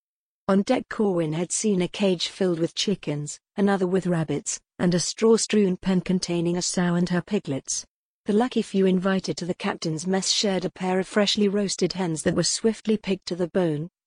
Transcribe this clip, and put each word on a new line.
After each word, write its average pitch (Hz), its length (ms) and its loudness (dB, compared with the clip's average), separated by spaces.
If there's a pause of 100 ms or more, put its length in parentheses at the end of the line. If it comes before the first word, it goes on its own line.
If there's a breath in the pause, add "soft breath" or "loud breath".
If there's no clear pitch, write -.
(480)
On 196 160 4
deck, - 260 0
Corwin 175 420 0
had 170 200 -4
seen 190 320 0
a 175 40 -2
cage 190 420 0
filled 180 280 0
with 165 160 -2
chickens, 147 640 -4 (160)
another 196 300 2
with 180 220 0
rabbits, 160 520 -2 (200)
and 180 160 2
a 175 40 2
straw-strewn 214 800 2
pen 185 240 0
containing 175 560 0
a 180 60 -2
sow 175 320 0
and 175 140 2
her 180 120 0
piglets. - 640 -6 (400)
The 208 80 0
lucky 233 300 2
few 190 240 2
invited 185 500 0
to 175 80 -6
the 175 80 -2
captain's 165 540 -4
mess 190 240 0
shared 185 340 0
a - 60 -4
pair 185 280 -2
of 185 80 -2
freshly 208 420 2
roasted 190 440 -2
hens 170 300 -4
that 175 120 0
were 175 60 2
swiftly 214 560 0
picked - 300 -4
to 180 80 -6
the 175 140 -2
bone, 165 400 0 (180)